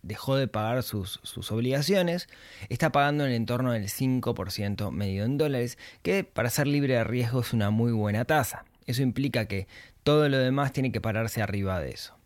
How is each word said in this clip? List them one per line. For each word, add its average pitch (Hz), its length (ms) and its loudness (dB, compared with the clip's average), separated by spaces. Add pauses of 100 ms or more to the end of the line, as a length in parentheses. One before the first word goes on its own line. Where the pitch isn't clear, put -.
dejó 104 360 -4
de 135 120 0
pagar 113 340 -2
sus, - 420 -6
sus - 280 -10
obligaciones, 156 760 0 (400)
está 151 200 0
pagando 147 340 2
en 131 80 0
el 120 40 2
entorno 120 360 0
del 104 180 -2
cinco 127 420 0
por 92 180 -4
ciento 101 420 -2
medido 98 340 -2
en 135 100 0
dólares, 135 400 0 (240)
que 190 240 0
para - 240 -2
ser 139 180 0
libre 143 280 2
de 117 100 2
riesgo 120 380 0
es - 100 -4
una 107 160 2
muy 117 240 2
buena 107 320 2
tasa. 151 400 0 (220)
Eso 127 160 0
implica 127 420 0
que 98 240 -6 (360)
todo 151 260 6
lo 135 80 2
demás 131 340 2
tiene 131 180 0
que 104 120 -4
pararse 110 400 -2
arriba 98 380 -2
de 67 100 -4
eso. - 360 -14